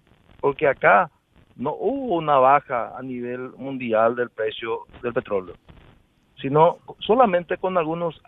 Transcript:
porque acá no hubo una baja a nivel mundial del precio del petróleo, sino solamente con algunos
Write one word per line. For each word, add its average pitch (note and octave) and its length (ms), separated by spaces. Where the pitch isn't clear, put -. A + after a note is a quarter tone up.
porque C#3 280
acá E3 420
no C#3 180
hubo B3 420
una D3+ 220
baja B2+ 580
a B2+ 60
nivel B2+ 540
mundial A#2+ 600
del A#2+ 140
precio A2+ 500
del A#2+ 100
petróleo, F#2+ 420
sino D3+ 380
solamente F#3 560
con F#3 220
algunos E3 500